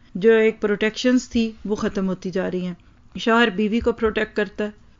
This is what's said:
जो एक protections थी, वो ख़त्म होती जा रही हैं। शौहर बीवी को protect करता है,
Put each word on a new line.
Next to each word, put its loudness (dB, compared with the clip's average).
जो 6
एक 4
protections 0
थी, -2
वो -2
ख़त्म -2
होती -6
जा -2
रही -4
हैं। -8
शौहर 2
बीवी 0
को 0
protect -2
करता -4
है, -8